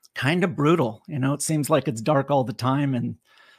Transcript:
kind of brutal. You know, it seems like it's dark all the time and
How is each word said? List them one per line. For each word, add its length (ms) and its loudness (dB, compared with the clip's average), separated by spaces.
kind 260 0
of 140 -2
brutal. 500 2
You 140 -6
know, 140 0
it 80 -8
seems 280 -2
like 160 2
it's 140 -4
dark 320 0
all 100 2
the 100 -4
time 440 0
and 180 -4